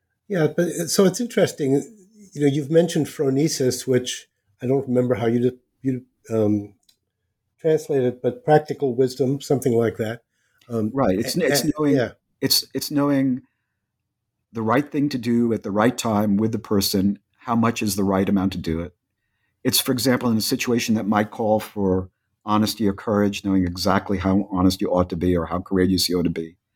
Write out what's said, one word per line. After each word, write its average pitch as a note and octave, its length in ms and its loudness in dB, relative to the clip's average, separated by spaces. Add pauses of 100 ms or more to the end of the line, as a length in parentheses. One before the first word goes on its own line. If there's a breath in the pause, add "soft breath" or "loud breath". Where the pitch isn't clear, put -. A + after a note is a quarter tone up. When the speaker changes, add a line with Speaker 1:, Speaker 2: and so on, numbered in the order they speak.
(280)
Speaker 1:
Yeah, E3 200 0
but, F3 180 -2
uh, E3 220 -6
so - 160 2
it's F3+ 160 2
interesting. D3+ 640 0 (500)
You D3 100 -12
know, D3 40 4
you've C#3 240 0
mentioned E3 360 2
phronesis, C3+ 800 0
which B2+ 420 -2 (320)
I B2 60 -8
don't C3+ 220 0
remember B2 260 0
how A#2 120 -2
you, A#2+ 320 0 (220)
you, B2+ 240 -4 (240)
um, G#2 460 0 (840)
translate D#3 440 0
it, B2 180 -2
but B2 240 -4
practical D3+ 500 0
wisdom, C3 460 0
something C3 320 -2
like A2+ 240 0
that. A2+ 260 -6 (460)
Um, A2+ 240 -2
Speaker 2:
Right. A2+ 260 0
It's, - 180 -4
Speaker 1:
a-, E3+ 100 0
Speaker 2:
it's C#3+ 180 0
Speaker 1:
a-, D3+ 140 0
Speaker 2:
knowing, C#3+ 180 2
Speaker 1:
yeah. A#2 160 -2 (300)
Speaker 2:
it's, - 320 -2
it's - 160 -6
knowing C#3 520 0 (1080)
the A2+ 100 -6
right A#2+ 280 2
thing D3 200 0
to C3 80 -4
do A#2 360 2
at G2+ 80 -4
the G#2+ 80 -6
right G#2+ 260 2
time G#2 400 2
with A2 160 2
the A2+ 60 -4
person, G2+ 600 0 (200)
how A#2+ 180 -4
much A#2 260 2
is G2+ 140 -2
the G2+ 80 0
right F#2+ 240 2
amount G2 240 2
to F#2 60 -8
do E2 220 -4
it. E2+ 120 -10 (720)
It's, - 160 2
for - 120 -2
example, B2 380 0
in A2 60 2
a G#2+ 60 0
situation A#2 520 0
that G2 140 0
might G#2+ 240 2
call A2 260 0
for F#2 500 -2 (360)
honesty G#2+ 420 0
or G2 60 2
courage, G2+ 520 -2
knowing F#2+ 220 2
exactly F#2 520 0
how F#2+ 320 0
honest F#2 300 2
you G#2 80 -2
ought F2+ 220 2
to F#2 60 -4
be F2+ 200 0
or E2 100 -2
how F2 140 -6
courageous F#2 480 2
you F2 100 0
ought E2+ 60 0
to E2+ 60 -2
be E2 260 -8 (200)